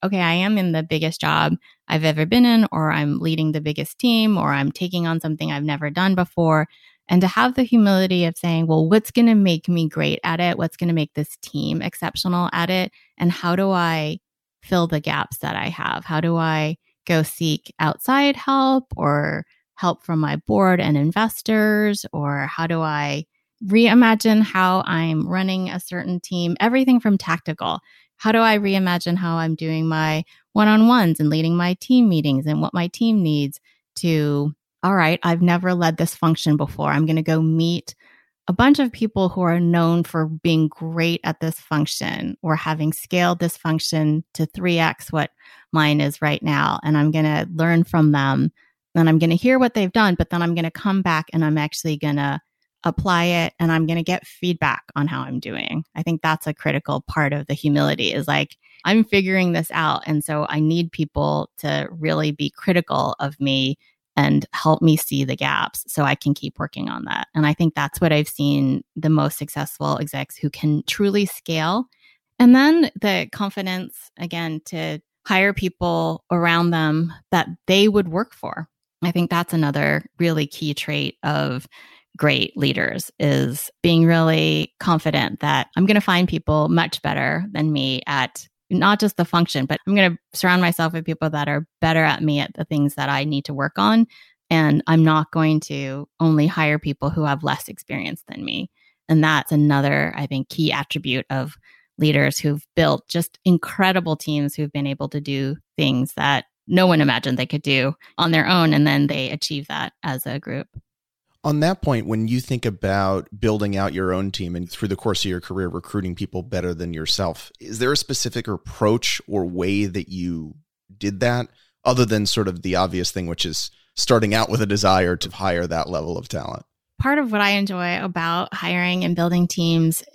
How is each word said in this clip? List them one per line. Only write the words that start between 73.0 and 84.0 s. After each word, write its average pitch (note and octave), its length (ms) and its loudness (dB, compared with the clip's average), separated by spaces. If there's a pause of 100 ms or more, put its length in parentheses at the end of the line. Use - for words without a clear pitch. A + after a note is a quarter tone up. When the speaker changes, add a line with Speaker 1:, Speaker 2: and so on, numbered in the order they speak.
Speaker 1:
the F#3+ 320 0
confidence, F#3 840 -8
again, E3+ 480 -6
to D#3+ 340 -8 (260)
hire G3 260 2
people E3+ 800 -2
around E3+ 400 2
them D#3+ 420 0 (200)
that E3+ 160 0 (180)
they G3 220 6
would G3 200 2
work F3+ 260 -6
for. - 340 -12 (340)
I F3 80 0
think F3 200 0
that's E3+ 240 -2
another D3 500 0 (140)
really D#3+ 280 0
key D3 280 -6
trait C#3+ 500 -6
of C#3+ 420 -2 (500)
great C#3 400 0
leaders - 640 -2
is C3+ 520 -2 (120)
being E3 240 6